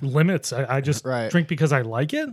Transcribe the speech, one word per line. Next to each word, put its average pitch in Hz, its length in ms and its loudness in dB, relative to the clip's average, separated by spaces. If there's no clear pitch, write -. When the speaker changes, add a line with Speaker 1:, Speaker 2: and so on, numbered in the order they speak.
Speaker 1:
limits. 151 500 2
I, 123 260 -2
I 139 40 0
just 139 240 0
Speaker 2:
Right. 123 240 -2
Speaker 1:
drink 170 180 2
because 151 240 0
I 135 100 2
like 117 320 -2
it. 302 200 -4